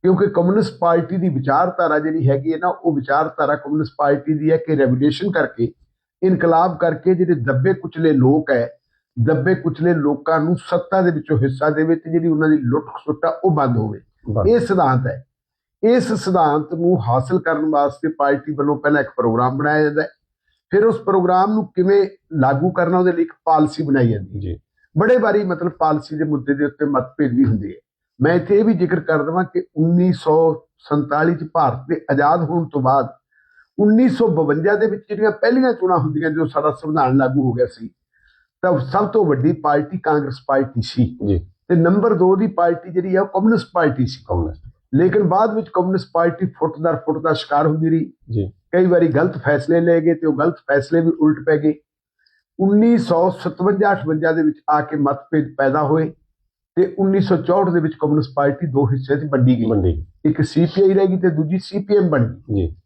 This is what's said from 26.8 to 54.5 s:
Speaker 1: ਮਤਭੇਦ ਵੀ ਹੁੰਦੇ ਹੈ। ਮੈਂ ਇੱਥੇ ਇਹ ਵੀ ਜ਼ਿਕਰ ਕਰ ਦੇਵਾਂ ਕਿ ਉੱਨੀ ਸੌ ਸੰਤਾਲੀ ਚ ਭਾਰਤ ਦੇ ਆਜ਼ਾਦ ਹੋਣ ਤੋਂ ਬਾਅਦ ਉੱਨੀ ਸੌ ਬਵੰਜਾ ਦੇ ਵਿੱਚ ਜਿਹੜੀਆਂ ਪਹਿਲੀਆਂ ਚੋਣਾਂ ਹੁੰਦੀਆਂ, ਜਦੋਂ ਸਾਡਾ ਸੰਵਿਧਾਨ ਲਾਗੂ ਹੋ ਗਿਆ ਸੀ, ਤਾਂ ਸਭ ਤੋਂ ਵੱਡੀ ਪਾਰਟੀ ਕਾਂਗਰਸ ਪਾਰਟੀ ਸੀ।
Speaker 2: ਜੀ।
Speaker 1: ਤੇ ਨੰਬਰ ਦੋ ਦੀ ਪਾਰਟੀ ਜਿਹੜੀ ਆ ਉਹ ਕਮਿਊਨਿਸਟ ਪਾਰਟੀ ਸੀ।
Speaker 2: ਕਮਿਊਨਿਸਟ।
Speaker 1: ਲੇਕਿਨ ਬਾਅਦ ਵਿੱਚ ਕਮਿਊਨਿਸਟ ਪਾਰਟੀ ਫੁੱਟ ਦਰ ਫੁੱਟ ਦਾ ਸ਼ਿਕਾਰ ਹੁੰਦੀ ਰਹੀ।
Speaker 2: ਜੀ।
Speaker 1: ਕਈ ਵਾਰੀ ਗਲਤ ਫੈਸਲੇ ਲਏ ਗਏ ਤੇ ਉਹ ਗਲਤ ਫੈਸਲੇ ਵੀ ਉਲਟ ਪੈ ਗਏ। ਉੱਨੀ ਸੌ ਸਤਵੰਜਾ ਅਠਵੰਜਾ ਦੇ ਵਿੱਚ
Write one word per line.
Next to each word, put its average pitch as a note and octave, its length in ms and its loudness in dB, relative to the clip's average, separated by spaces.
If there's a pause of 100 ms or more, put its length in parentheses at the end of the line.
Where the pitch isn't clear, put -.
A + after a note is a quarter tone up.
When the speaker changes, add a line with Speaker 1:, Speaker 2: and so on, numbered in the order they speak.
Speaker 1:
ਮਤਭੇਦ C3+ 480 -2
ਵੀ B2+ 120 4
ਹੁੰਦੇ G#2+ 240 -2
ਹੈ। - 120 -14 (400)
ਮੈਂ D#3 140 2
ਇੱਥੇ F3+ 240 2
ਇਹ A3 60 2
ਵੀ A3 100 2
ਜ਼ਿਕਰ E3 260 -2
ਕਰ D#3 220 -2
ਦੇਵਾਂ E3 220 -2
ਕਿ F3 200 -6 (120)
ਉੱਨੀ F3 360 2
ਸੌ D#3+ 540 0 (120)
ਸੰਤਾਲੀ D3 560 -2
ਚ D#3 180 -8
ਭਾਰਤ C#3+ 360 -2
ਦੇ D#3+ 120 -4 (100)
ਆਜ਼ਾਦ D3 340 2
ਹੋਣ E3 240 -4
ਤੋਂ C#3 140 -4
ਬਾਅਦ B2+ 260 0 (680)
ਉੱਨੀ A3 300 4
ਸੌ A#3 200 0
ਬਵੰਜਾ D#3+ 460 0
ਦੇ G#3+ 120 0
ਵਿੱਚ A3 220 -4
ਜਿਹੜੀਆਂ G#3 220 0
ਪਹਿਲੀਆਂ B3 420 0
ਚੋਣਾਂ F#3 260 0
ਹੁੰਦੀਆਂ, D3+ 320 -2
ਜਦੋਂ D#3 160 -2
ਸਾਡਾ D3+ 240 -2
ਸੰਵਿਧਾਨ D3 460 -2
ਲਾਗੂ C3+ 260 2
ਹੋ B2+ 100 0
ਗਿਆ A#2+ 140 0
ਸੀ, - 240 -14 (720)
ਤਾਂ F3 160 0
ਸਭ G3 300 -2
ਤੋਂ G#3+ 160 2
ਵੱਡੀ C#3+ 280 2
ਪਾਰਟੀ D3 460 -2
ਕਾਂਗਰਸ C#3+ 480 -2
ਪਾਰਟੀ C3+ 360 -2
ਸੀ। - 440 -2
Speaker 2:
ਜੀ। F#2+ 120 0 (300)
Speaker 1:
ਤੇ F3+ 60 2
ਨੰਬਰ G3 400 2
ਦੋ F#3 220 4
ਦੀ G#3+ 100 0
ਪਾਰਟੀ F3 440 -2
ਜਿਹੜੀ F3+ 240 -2
ਆ F#3+ 80 2
ਉਹ G3+ 180 -4
ਕਮਿਊਨਿਸਟ A3 340 2
ਪਾਰਟੀ C#3+ 320 0
ਸੀ। - 220 -10
Speaker 2:
ਕਮਿਊਨਿਸਟ। E2+ 340 -4 (320)
Speaker 1:
ਲੇਕਿਨ F#3 280 2
ਬਾਅਦ G3+ 320 0
ਵਿੱਚ A3 200 -6
ਕਮਿਊਨਿਸਟ F#3 380 -2
ਪਾਰਟੀ E3+ 340 0
ਫੁੱਟ - 340 -4
ਦਰ D#3+ 160 -2
ਫੁੱਟ D#3 220 -4
ਦਾ D#3 140 -2
ਸ਼ਿਕਾਰ C#3+ 340 -2
ਹੁੰਦੀ D#3+ 240 0
ਰਹੀ। D#3+ 220 -2 (180)
Speaker 2:
ਜੀ। G2+ 220 -4 (200)
Speaker 1:
ਕਈ F3+ 140 2
ਵਾਰੀ F3 220 4
ਗਲਤ - 300 0
ਫੈਸਲੇ D3 420 0
ਲਏ E3+ 200 2
ਗਏ E3 140 2
ਤੇ D#3+ 120 -4
ਉਹ D3 120 0
ਗਲਤ E3 180 0
ਫੈਸਲੇ C#3 440 0
ਵੀ E3 200 2
ਉਲਟ D3+ 260 2
ਪੈ D3+ 100 2
ਗਏ। D3 180 0 (840)
ਉੱਨੀ G#3 400 4
ਸੌ F3 320 0
ਸਤਵੰਜਾ G3 600 -2
ਅਠਵੰਜਾ D#3+ 400 -2
ਦੇ D#3+ 100 0
ਵਿੱਚ D#3 160 0 (120)